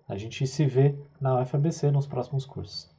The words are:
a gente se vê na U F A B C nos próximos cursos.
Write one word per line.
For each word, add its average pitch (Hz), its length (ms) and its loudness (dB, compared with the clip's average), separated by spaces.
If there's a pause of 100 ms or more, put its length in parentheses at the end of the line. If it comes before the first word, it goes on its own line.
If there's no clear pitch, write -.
a 101 80 -6
gente 117 320 -6
se - 180 0
vê 135 320 4 (220)
na 131 160 2
U 123 40 2
F 131 180 -2
A - 20 2
B 156 100 2
C 147 220 0
nos 139 160 2
próximos 127 380 -4
cursos. - 540 -12